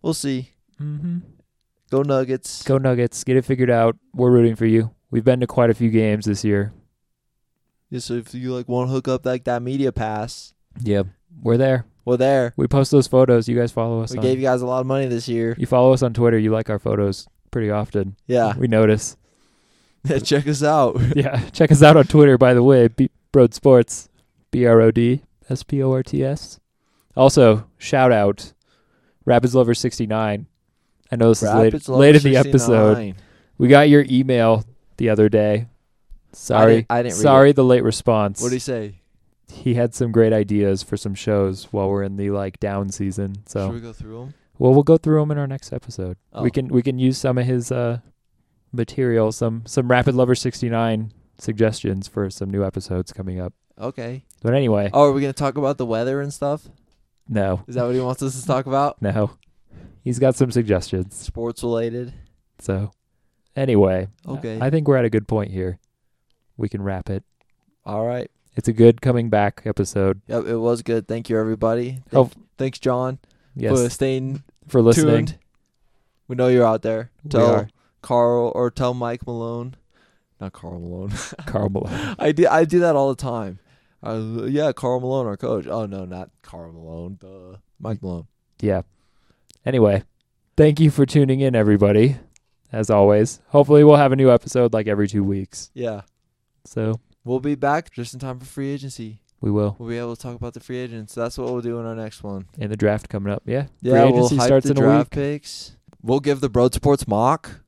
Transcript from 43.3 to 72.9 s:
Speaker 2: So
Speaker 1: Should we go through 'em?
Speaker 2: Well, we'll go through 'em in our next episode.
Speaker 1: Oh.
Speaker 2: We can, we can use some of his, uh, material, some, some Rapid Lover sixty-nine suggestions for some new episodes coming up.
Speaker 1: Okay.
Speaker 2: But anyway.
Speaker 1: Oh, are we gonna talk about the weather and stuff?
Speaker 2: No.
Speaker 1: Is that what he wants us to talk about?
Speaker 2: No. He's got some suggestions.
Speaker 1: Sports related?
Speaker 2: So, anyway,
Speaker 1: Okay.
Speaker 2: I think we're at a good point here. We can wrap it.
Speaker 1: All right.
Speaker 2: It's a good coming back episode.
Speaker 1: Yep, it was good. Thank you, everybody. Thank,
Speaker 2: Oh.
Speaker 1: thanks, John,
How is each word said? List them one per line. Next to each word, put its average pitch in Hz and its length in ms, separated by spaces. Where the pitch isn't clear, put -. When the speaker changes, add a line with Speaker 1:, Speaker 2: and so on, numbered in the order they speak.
Speaker 2:
So 98 220
Speaker 1:
Should 98 60
we 117 60
go 113 120
through 113 300
'em? 135 120
Speaker 2:
Well, 127 140
we'll 143 100
go 160 140
through 156 260
'em 151 80
in 147 80
our 143 80
next 135 260
episode. 92 440
Speaker 1:
Oh. 107 100
Speaker 2:
We 120 80
can, 131 180
we 123 140
can 127 160
use 127 200
some 127 200
of 123 80
his, 123 240
uh, 120 280
material, 117 580
some, 113 360
some 123 220
Rapid 123 280
Lover 127 180
sixty-nine 113 800
suggestions 104 720
for 101 220
some 98 200
new 98 140
episodes 92 480
coming 92 280
up. 90 120
Speaker 1:
Okay. 123 460
Speaker 2:
But 117 120
anyway. 107 380
Speaker 1:
Oh, 143 120
are 143 80
we 139 80
gonna 139 120
talk 139 240
about 143 220
the 131 80
weather 120 340
and 143 120
stuff? 147 360
Speaker 2:
No. 98 380
Speaker 1:
Is 117 100
that 123 80
what 123 100
he 127 60
wants 127 220
us 131 180
to 120 60
talk 131 200
about? 139 340
Speaker 2:
No. 101 300
He's 123 160
got 127 160
some 131 160
suggestions. 101 640
Speaker 1:
Sports - 460
related? 117 500
Speaker 2:
So, 98 320
anyway, 101 520
Speaker 1:
Okay. 120 340
Speaker 2:
I 131 100
think 151 180
we're 139 100
at 123 80
a 110 40
good 107 160
point 104 240
here. 92 280
We 110 120
can 101 140
wrap 98 280
it. 98 140
Speaker 1:
All 104 200
right. 123 240
Speaker 2:
It's - 120
a 120 40
good 117 280
coming 120 300
back 104 340
episode. 98 640
Speaker 1:
Yep, 117 180
it 117 100
was 117 260
good. 113 260
Thank 113 200
you, 113 100
everybody. 113 720
Thank, - 40
Speaker 2:
Oh. 131 160
Speaker 1:
thanks, 131 200
John, 127 400